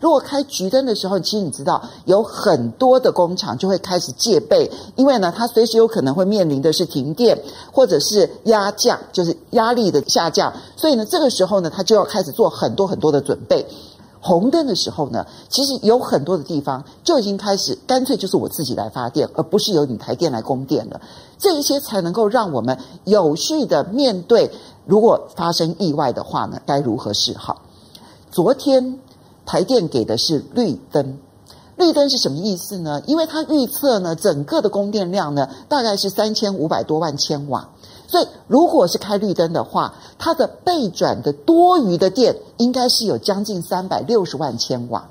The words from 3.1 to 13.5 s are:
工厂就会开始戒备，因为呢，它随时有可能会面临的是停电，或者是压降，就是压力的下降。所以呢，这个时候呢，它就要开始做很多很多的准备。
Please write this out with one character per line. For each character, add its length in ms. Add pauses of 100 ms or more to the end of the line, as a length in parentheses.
工 240
厂 220
就 100
会 80
开 240
始 120
戒 280
备， 300 (260)
因 80
为 140
呢， 180
它 100
随 200
时 100
有 100
可 140
能 140
会 100
面 240
临 140
的 100
是 140
停 260
电， 260 (320)
或 160
者 140
是 300 (140)
压 280
降， 260 (140)
就 100
是 140 (140)
压 240
力 160
的 180
下 220
降。 200 (240)
所 140
以 60
呢， 100
这 160
个 80
时 160
候 160
呢， 80
它 140
就 120
要 100
开 180
始 100
做 160
很 260
多 120
很 120
多 140
的 80
准 260
备。 200 (580)